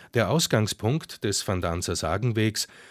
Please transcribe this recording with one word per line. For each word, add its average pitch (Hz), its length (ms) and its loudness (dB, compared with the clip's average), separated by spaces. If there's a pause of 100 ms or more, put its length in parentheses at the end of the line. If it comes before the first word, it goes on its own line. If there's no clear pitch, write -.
(160)
Der 107 140 4
Ausgangspunkt 127 960 0
des 101 240 -2
Van 95 140 0
Danzer 87 340 -2
Sagenwegs 107 720 0 (240)